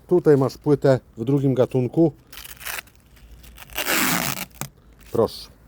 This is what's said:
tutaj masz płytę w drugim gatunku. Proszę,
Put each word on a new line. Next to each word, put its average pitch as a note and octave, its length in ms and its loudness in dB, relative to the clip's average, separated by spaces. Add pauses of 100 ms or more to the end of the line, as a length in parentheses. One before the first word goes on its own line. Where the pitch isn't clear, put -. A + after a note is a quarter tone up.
tutaj D#3+ 300 4
masz C3 200 -2
płytę C#3 420 2 (180)
w A2+ 60 -8
drugim C3+ 300 0
gatunku. B2+ 600 2 (3000)
Proszę, - 380 -2 (180)